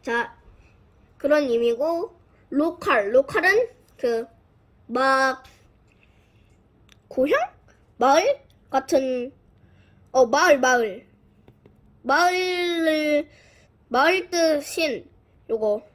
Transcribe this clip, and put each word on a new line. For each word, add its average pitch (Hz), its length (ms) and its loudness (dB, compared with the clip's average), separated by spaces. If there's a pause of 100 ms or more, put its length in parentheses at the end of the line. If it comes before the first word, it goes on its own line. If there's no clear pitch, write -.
자, 233 340 -6 (800)
그런 294 260 0
의미고 240 760 -2 (320)
로컬, 262 640 -2
로컬은 381 540 2 (280)
그, 233 300 -4 (600)
막, 262 580 0 (1600)
고향? 302 300 0 (580)
마을? 330 460 2 (280)
같은, 262 600 -2 (760)
어, 254 160 4
마을, 285 320 4
마을. 247 480 0 (960)
마을을, 330 1300 0 (600)
마을 339 420 0
뜻인 311 760 -2 (400)
요거. 214 460 -4